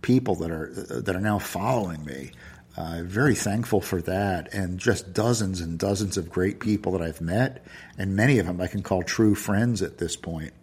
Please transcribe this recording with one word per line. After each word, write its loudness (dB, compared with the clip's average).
people 4
that -4
are, -6
that 0
are -2
now 2
following -2
me. -10
Uh, -6
very 4
thankful 2
for -2
that, -2
and -4
just 0
dozens 0
and -6
dozens 0
of -4
great -2
people 0
that 0
I've -4
met, 0
and -2
many 6
of 2
them -4
I 0
can -4
call 0
true 4
friends 2
at -4
this -4
point. -8